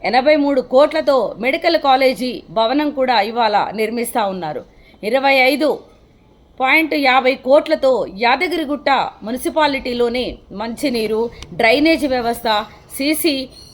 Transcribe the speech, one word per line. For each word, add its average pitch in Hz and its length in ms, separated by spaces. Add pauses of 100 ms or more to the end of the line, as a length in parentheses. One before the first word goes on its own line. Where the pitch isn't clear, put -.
ఎనభై 254 320
మూడు 285 260
కోట్లతో 277 800
మెడికల్ 320 380
కాలేజీ 262 720
భవనం 233 400
కూడా 254 320
ఇవాళ 214 520
నిర్మిస్తా 233 520
ఉన్నారు. 165 380 (400)
ఇరవై 262 300
ఐదు 262 460 (800)
పాయింట్ 294 360
యాభై 262 400
కోట్లతో 269 720 (100)
యాదగిరిగుట్ట 277 720 (340)
మున్సిపాలిటీలోని 247 1120 (140)
మంచినీరు, 226 800 (240)
డ్రైనేజ్ 269 520
వ్యవస్థ, 233 600 (320)
సీసీ 277 520 (240)